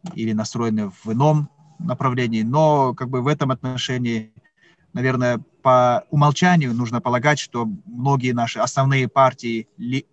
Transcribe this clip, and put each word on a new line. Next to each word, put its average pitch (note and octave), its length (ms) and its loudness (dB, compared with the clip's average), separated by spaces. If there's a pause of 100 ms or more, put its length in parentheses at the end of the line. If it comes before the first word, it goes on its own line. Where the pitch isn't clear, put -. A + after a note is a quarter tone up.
(140)
или A2+ 180 -4
настроены G#2+ 580 -2
в A2 220 -10
ином D3 360 2 (300)
направлении. B2 640 -2
Но, C#3+ 520 2
как B2 140 -8
бы, C3 140 -2
в B2 60 -2
этом C#3+ 220 0
отношении, B2 840 -4 (600)
наверное, B2 480 0 (220)
по B2 480 4
умолчанию D3 640 4
нужно A#2 260 -2
полагать, C#3+ 380 0
что A#2+ 280 -6 (200)
многие B2+ 460 -2
наши A#2+ 280 -2
основные C3+ 480 0
партии B2 580 0 (120)
ли B2+ 340 -6